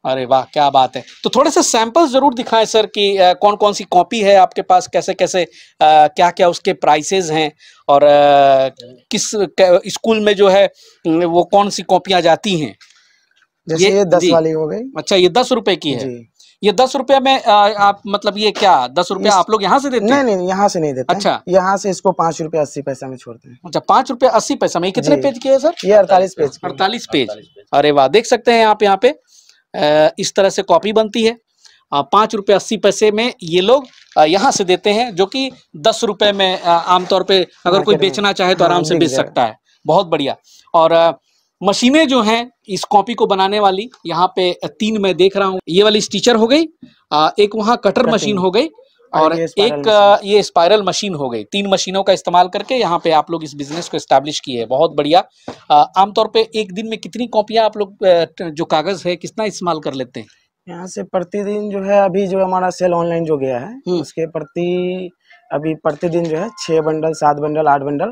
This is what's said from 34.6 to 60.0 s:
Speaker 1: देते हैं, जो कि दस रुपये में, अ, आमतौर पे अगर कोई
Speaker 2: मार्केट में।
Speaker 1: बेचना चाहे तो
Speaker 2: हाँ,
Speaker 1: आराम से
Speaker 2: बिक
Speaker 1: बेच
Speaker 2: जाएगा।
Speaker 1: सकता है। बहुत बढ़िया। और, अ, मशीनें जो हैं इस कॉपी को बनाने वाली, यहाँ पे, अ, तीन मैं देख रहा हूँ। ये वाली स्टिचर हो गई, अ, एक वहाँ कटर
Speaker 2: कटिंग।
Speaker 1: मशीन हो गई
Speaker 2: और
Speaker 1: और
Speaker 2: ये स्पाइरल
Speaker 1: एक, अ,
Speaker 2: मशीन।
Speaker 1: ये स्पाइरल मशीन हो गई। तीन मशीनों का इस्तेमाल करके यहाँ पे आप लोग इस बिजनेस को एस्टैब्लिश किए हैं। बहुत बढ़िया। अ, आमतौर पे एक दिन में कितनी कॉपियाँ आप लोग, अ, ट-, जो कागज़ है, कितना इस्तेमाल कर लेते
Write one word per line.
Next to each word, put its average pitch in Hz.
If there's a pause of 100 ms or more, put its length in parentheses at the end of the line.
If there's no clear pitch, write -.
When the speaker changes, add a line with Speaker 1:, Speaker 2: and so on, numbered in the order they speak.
Speaker 1:
देते 180
हैं, 220
जो 190
कि 269 (260)
दस 214
रुपये 208
में, 190
अ, 180
आमतौर 180
पे 190
अगर 170 (160)
कोई 180
Speaker 2:
मार्केट 196
में। 196
Speaker 1:
बेचना 196
चाहे 185
तो 180
Speaker 2:
हाँ, 165
Speaker 1:
आराम 175
से 156
Speaker 2:
बिक 170
Speaker 1:
बेच 156
Speaker 2:
जाएगा। 131
Speaker 1:
सकता -
है। 110 (280)
बहुत 170
बढ़िया। 147 (380)
और, 160
अ, 165 (500)
मशीनें 247
जो 254
हैं 233 (180)
इस 185
कॉपी 208
को 214
बनाने 190
वाली, 196 (160)
यहाँ 165
पे, 180
अ, 175
तीन 220
मैं 190
देख 190
रहा 196
हूँ। 185
ये 180
वाली 214
स्टिचर 226
हो 220
गई, 311 (460)
अ, 156
एक 202
वहाँ 220
कटर 208
Speaker 2:
कटिंग। 226
Speaker 1:
मशीन 208
हो 180
गई 190
Speaker 2:
और -
Speaker 1:
और 165
Speaker 2:
ये 165
स्पाइरल 147
Speaker 1:
एक, 175
अ, 202
Speaker 2:
मशीन। 208
Speaker 1:
ये 202
स्पाइरल 185
मशीन 185
हो 139
गई। 110
तीन 196
मशीनों 190
का 196
इस्तेमाल 180
करके 202
यहाँ 175
पे 165
आप 156
लोग 165
इस 143
बिजनेस 147
को 165
एस्टैब्लिश 143
किए 127
हैं। 113
बहुत 147
बढ़िया। 156 (460)
अ, 147
आमतौर 208
पे 220
एक 208
दिन 220
में 220
कितनी 208
कॉपियाँ 220
आप 214
लोग, 202
अ, 170
ट-, 165
जो 156
कागज़ 170
है, 180
कितना 190
इस्तेमाल 175
कर 151
लेते 127